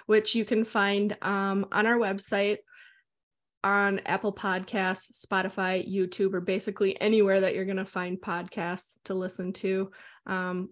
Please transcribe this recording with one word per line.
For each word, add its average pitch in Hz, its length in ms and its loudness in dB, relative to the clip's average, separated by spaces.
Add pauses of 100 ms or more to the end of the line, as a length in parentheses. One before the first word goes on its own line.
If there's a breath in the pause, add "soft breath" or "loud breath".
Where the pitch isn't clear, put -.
which 214 260 4
you 226 100 2
can 220 220 2
find, 202 560 2
um, 196 500 0
on 214 140 2
our 240 120 4
website, 202 600 0 (1080 loud breath)
on 196 400 2
Apple 196 300 -2
Podcasts, 190 880 -4
Spotify, 185 640 -2
YouTube, 190 440 0
or 185 80 -2
basically 190 580 -2
anywhere 202 400 4
that 190 160 2
you're 190 80 -2
gonna 190 220 -4
find 180 340 -6
podcasts 175 840 -6
to 196 80 -6
listen 185 400 -4
to. 190 360 -2 (360 loud breath)
Um, 185 460 -4